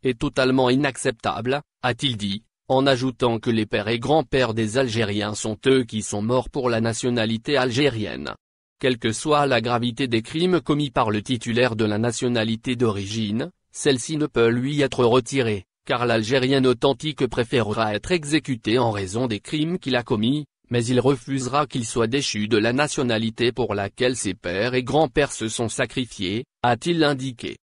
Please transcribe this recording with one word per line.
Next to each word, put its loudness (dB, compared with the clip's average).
est 0
totalement 2
inacceptable, -2
a-t-il -2
dit, -6
en 4
ajoutant 0
que -2
les 2
pères -2
et -2
grands-pères 2
des -2
Algériens -2
sont -6
eux 6
qui -6
sont -4
morts 0
pour -2
la 0
nationalité 0
algérienne. 0
Quelle 0
que -2
soit 2
la 2
gravité -2
des 0
crimes 0
commis 0
par 0
le 0
titulaire 0
de 0
la 0
nationalité -2
d'origine, -2
celle-ci 0
ne 0
peut 2
lui 0
être 0
retirée, 2
car 0
l'Algérien 2
authentique 2
préférera 0
être -2
exécuté 0
en 2
raison -2
des -4
crimes -2
qu'il -2
a -2
commis, 0
mais 0
il 2
refusera 0
qu'il -4
soit 0
déchu -2
de 2
la 2
nationalité 0
pour -2
laquelle -2
ses -4
pères -2
et 0
grands-pères 2
se -4
sont -2
sacrifiés, -4
a-t-il 0
indiqué. -4